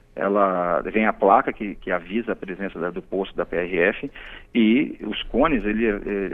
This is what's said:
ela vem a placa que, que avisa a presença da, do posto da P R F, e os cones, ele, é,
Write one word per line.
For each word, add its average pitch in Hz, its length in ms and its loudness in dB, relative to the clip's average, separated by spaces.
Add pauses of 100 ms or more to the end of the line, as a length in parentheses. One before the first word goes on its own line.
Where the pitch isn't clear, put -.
(140)
ela 92 680 0
vem 107 240 -2
a 104 80 0
placa 107 360 6
que, 101 260 -8
que - 140 -10
avisa 92 420 -4
a - 40 -4
presença 92 420 -8
da, 90 120 -2
do 90 100 -8
posto 95 340 -6
da 87 120 -4
P - 100 -6
R 90 220 -2
F, 107 320 2 (440)
e 113 480 4
os 107 220 -6
cones, 127 400 2
ele, 107 220 0
é, 104 80 2 (400)